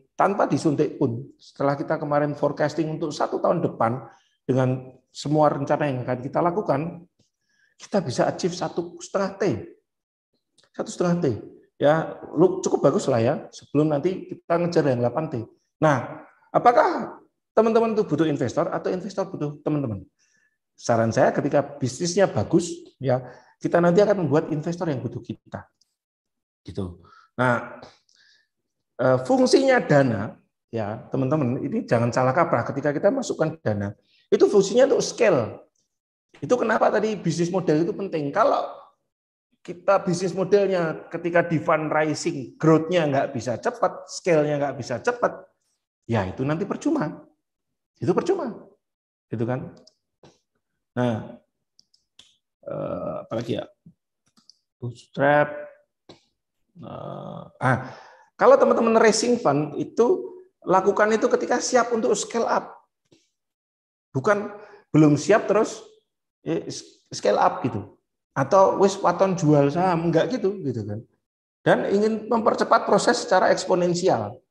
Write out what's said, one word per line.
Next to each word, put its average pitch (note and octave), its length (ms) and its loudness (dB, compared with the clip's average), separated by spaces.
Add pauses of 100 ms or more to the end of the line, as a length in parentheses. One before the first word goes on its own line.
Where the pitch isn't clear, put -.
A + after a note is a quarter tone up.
(140)
tanpa G3 320 0
disuntik D3 480 0
pun, B2 400 -2
setelah - 400 -4
kita D3+ 240 -4
kemarin D3 400 -2
forecasting D3+ 480 -2
untuk D#3 240 -6
satu - 320 -4
tahun - 160 0
depan, - 480 -2 (400)
dengan B2+ 480 -2 (160)
semua D3 400 0
rencana C#3+ 400 -2
yang B2+ 160 -6
akan B2 160 -4
kita - 160 -6
lakukan, E3+ 420 0 (960)
kita - 240 -6
bisa D3 320 -2
achieve F3 240 -4
satu - 480 -8
setengah - 280 -4 (120)
T. - 0 - (1300)
Satu - 240 -10
setengah F3 240 0
T. E3+ 80 0 (560)
Ya, D#3 320 2 (240)
lu F3 240 4
cukup - 240 2
bagus C#3+ 240 2
lah B2 80 2
ya, A#2+ 160 2 (160)
sebelum D3+ 400 -2
nanti E3 400 -4
kita - 240 -6
ngejar E3+ 320 0
yang B2 160 0
delapan D3+ 240 -2
T. D3+ 80 -8 (480)
Nah, C#3+ 400 0 (320)
apakah B3 640 2 (400)
teman-teman A3+ 400 2
itu G#3 80 0
butuh D#3 240 0
investor D3 400 -2
atau - 240 -6
investor F#3 320 -6
butuh D3 400 -8
teman-teman? C3+ 400 -4 (720)
Saran A2+ 320 0
saya C3 240 2
ketika D3 240 0
bisnisnya E3+ 720 -2
bagus, - 400 0 (320)
ya, B2+ 160 0 (400)
kita E3+ 240 0
nanti F3 160 4
akan G3+ 240 4
membuat D#3 320 0
investor E3+ 320 -6
yang C3 160 -4
butuh A#2 160 -8
kita. - 480 -14 (960)
Gitu. F2+ 400 -12 (320)
Nah, A#2+ 480 -2 (1200)
eh, B2+ 240 4
fungsinya B3+ 560 4
dana, B2+ 560 2 (320)
ya, A2+ 400 -6
teman-teman, C3+ 560 0
ini A3 160 -4
jangan A#2 320 0
salah C3 160 2
kaprah. E3 320 0
Ketika C#3 320 -4
kita G3 160 2
masukkan E3 480 -2
dana, G2+ 320 -4 (400)
itu A3 160 4
fungsinya G#3+ 400 4
untuk G#3 160 2
scale. C#3+ 640 0 (720)
Itu D3 160 -2
kenapa A#3 400 2
tadi G#3+ 240 -2
bisnis E3+ 320 -2
model E3+ 320 0
itu E3+ 100 -2
penting. D#3+ 380 -6
Kalau C4 400 0 (920)
kita F#3 400 -2
bisnis F3 320 -2
modelnya F#3 760 0
ketika E3+ 340 0
di E3+ 160 0
fundraising, D#3 960 0
growth-nya D#3+ 480 4
nggak C3 280 0
bisa A2+ 260 -4
cepat, - 500 -4
scale-nya D3+ 480 0
nggak C#3 160 -4
bisa B2 240 -8
cepat, A#3+ 460 -2 (640)
ya A2 180 2
itu G2 160 -6
nanti D#3 240 -2
percuma. A#3 560 -4 (800)
Itu B2+ 100 0
percuma. C4 480 -2 (720)
Gitu A2+ 160 -4
kan? B2+ 240 -6 (1200)
Nah, A#2 460 -4 (1300)
eh, F2+ 560 -8
apalagi A#2 400 -6
ya? - 20 -12 (1200)
Bootstrap. C#3+ 640 0 (1300)
Eh, - 600 -12 (200)
ah, B2 160 2 (560)
kalau B3+ 240 6
teman-teman A3+ 400 4
raising A3+ 400 4
fund D3 400 0
itu - 580 0 (300)
lakukan F#3+ 480 2
itu A3+ 160 0
ketika - 320 -2
siap A#3+ 320 0
untuk A3 240 0
scale - 320 -4
up. - 320 -4 (1300)
Bukan G3+ 420 -2 (380)
belum D3+ 240 6
siap G#3 320 2
terus, G#3 340 0 (640)
eh, - 220 -4 (480)
scale - 240 0
up - 240 2
gitu. G#2+ 340 -6 (400)
Atau E3 440 4
wis G3 160 4
waton F3+ 400 0
jual D3 360 4
saham, E3+ 360 0
enggak F#3+ 240 2
gitu, G#3 320 -2
gitu A2+ 240 -6
kan. G#2 120 -8 (640)
Dan G3 140 4 (140)
ingin G#3 200 2 (160)
mempercepat A3+ 600 2
proses A3 320 2
secara - 320 4
eksponensial. F3 880 0 (100)